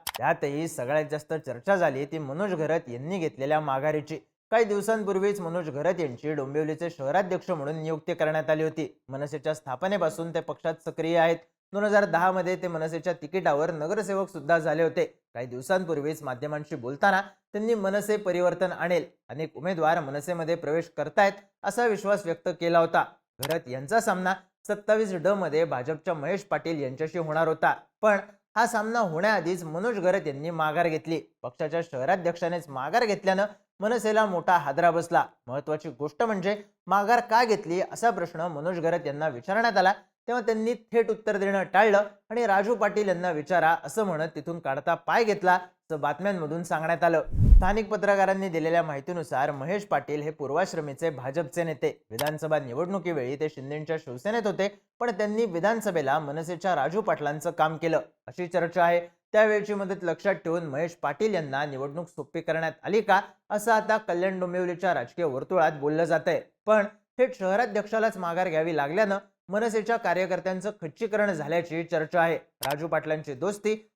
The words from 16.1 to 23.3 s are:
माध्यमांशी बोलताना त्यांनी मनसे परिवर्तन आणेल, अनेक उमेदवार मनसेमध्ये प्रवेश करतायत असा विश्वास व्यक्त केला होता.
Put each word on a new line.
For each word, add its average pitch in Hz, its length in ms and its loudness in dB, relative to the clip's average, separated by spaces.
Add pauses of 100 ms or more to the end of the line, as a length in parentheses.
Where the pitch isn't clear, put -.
माध्यमांशी 147 540 -8
बोलताना 143 440 2
त्यांनी 214 540 -4
मनसे 202 420 0
परिवर्तन 175 560 0
आणेल, 170 320 0 (240)
अनेक 147 280 -8
उमेदवार 165 440 0
मनसेमध्ये 156 540 -4
प्रवेश 160 420 -2
करतायत 196 360 2 (300)
असा 240 240 0
विश्वास 202 400 0
व्यक्त 165 220 -4
केला 170 300 2
होता. 165 260 4 (360)